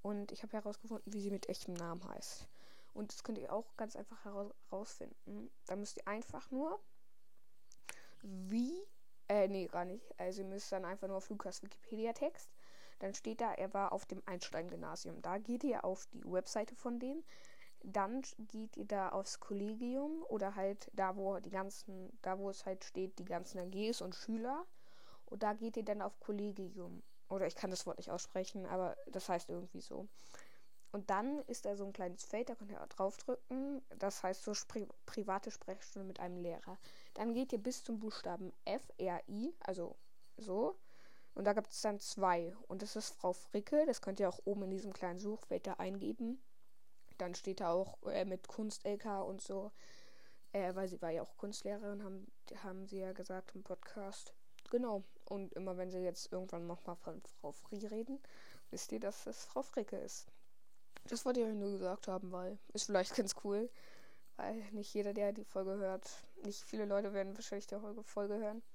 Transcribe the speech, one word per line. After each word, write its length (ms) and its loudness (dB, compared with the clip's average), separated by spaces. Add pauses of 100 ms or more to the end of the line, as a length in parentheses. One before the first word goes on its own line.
Und 300 0
ich 120 -6
hab 100 -4
herausgefunden, 580 -2
wie 100 0
sie 100 2
mit 180 0
echtem 240 -2
Namen 340 -2
heißt. 400 -6 (460)
Und 180 -2
das 120 -6
könnt 160 0
ihr 120 -2
auch 260 0
ganz 180 -2
einfach 300 -6
hera-, 280 -4 (160)
herausfinden. 840 -4 (140)
Da 100 0
müsst 220 -2
ihr 100 -4
einfach 440 -2
nur 280 2 (1400)
wie, 520 2 (540)
äh, 200 10
nee, 200 2
gar 180 2
nicht. 340 -6
Also 220 0
ihr 60 -2
müsst 240 -2
dann 140 2
einfach 220 -2
nur 100 0
auf 120 -2
Lukas 340 -2
Wikipedia-Text. 840 0 (500)
Dann 160 0
steht 260 0
da, 120 6
er 200 0
war 180 6
auf 140 2
dem 200 -4
Einstein-Gymnasium. 960 -2
Da 180 2
geht 240 2
ihr 200 6
auf 240 2
die 160 -8
Webseite 520 2
von 240 -2
denen. 240 0 (580)
Dann 400 2 (160)
geht 400 -6
ihr 80 -2
da 240 2
aufs 300 0
Kollegium 920 0
oder 260 2
halt 380 0
da, 220 4
wo 240 2
die 120 -4
ganzen, 680 -2
da 160 2
wo 120 0
es 160 -6
halt 180 -2
steht, 360 0
die 60 -4
ganzen 340 -2
A 60 -2
Gs 360 2
und 140 -4
Schüler. 500 0 (600)
Und 180 0
da 100 6
geht 240 0
ihr 80 0
dann 160 2
auf 180 -2
Kollegium. 840 -2 (260)
Oder 180 4
ich 80 2
kann 160 0
das 140 0
Wort 120 0
nicht 140 -4
aussprechen, 540 -2
aber 300 2 (120)
das 220 -2
heißt 200 2
irgendwie 320 -4
so. 260 -4 (840)
Und 180 0
dann 340 4
ist 220 -4
da 100 4
so 100 -2
ein 60 -4
kleines 320 -2
Feld, 260 0
da 60 -2
könnt 160 -6
ihr 100 -6
auch 60 -6
draufdrücken. 920 0 (160)
Das 260 0
heißt 200 2
so 100 0
Spri-, 340 -2 (180)
private 460 0
Sprechstunde 560 -6
mit 120 -6
einem 180 -2
Lehrer. 400 -2 (360)
Dann 200 2
geht 180 4
ihr 80 4
bis 240 0
zum 160 0
Buchstaben 540 -2 (100)
F, 180 2 (160)
R, 300 2
I, 320 0
also 380 0 (400)
so. 420 2 (560)
Und 80 0
da 100 10
gibt's 280 4
dann 180 4
zwei. 560 6 (120)
Und 140 0
das 140 -2
ist 160 0
Frau 220 4
Fricke. 520 6
Das 160 6
könnt 180 0
ihr 100 8
auch 160 0
oben 180 4
in 80 0
diesem 220 0
kleinen 260 0
Suchfeld 480 0
da 60 2
eingeben. 680 0 (760)
Dann 180 0
steht 240 0
da 120 6
auch, 320 4
äh, 220 4
mit 220 -2
Kunst 380 -2
L 120 4
K 240 0
und 200 -2
so. 300 -2 (840)
Äh, 220 4
weil 120 2
sie 140 -2
war 80 2
ja 120 4
auch 160 -4
Kunstlehrerin, 640 0
haben, 280 -6 (320)
haben 240 -4
sie 120 -2
ja 120 0
gesagt 420 -4
im 100 -6
Podcast. 720 -6 (360)
Genau. 340 6 (220)
Und 280 -2
immer 240 0
wenn 140 0
sie 80 2
jetzt 320 0
irgendwann 360 -2
nochmal 280 -2
von 260 -6
Frau 300 -6
Frie 340 -4
reden, 340 0 (520)
wisst 200 -4
ihr, 80 0
dass 280 0
es 180 -4
Frau 160 2
Fricke 360 0
ist. 300 -4 (800)
Das 200 -2
wollte 160 6
ich 40 8
euch 100 2
nur 160 2
gesagt 360 0
haben, 240 0
weil 260 -2 (160)
ist 120 2
vielleicht 300 8
ganz 280 4
cool. 260 4 (640)
Weil 200 0 (160)
nicht 220 -2
jeder, 200 4
der 200 6
die 120 -4
Folge 320 0
hört, 300 0 (360)
nicht 200 -2
viele 220 0
Leute 280 4
werden 220 2
wahrscheinlich 320 -4
die 120 -2
Folge, 240 -6
Folge 340 2
hören. 240 0 (140)